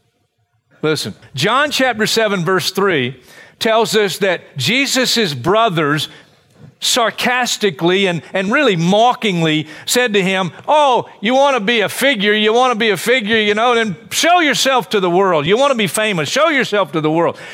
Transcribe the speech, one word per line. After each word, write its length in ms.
Listen, 320
John 340
chapter 380
seven, 360
verse 280
three 500
tells 340
us 260
that 360
Jesus' 760
brothers 760
sarcastically 1300
and, 140
and 220
really 240
mockingly 920
said 280
to 100
him, 300
"Oh, 440
you 160
want 220
to 20
be 220
a 80
figure, 440
you 200
want 180
to 80
be 100
a 60
figure, 400
you 180
know, 220
then 220
show 280
yourself 520
to 100
the 80
world. 360
You 120
want 140
to 60
be 100
famous, 420
show 180
yourself 460
to 80
the 100
world." 260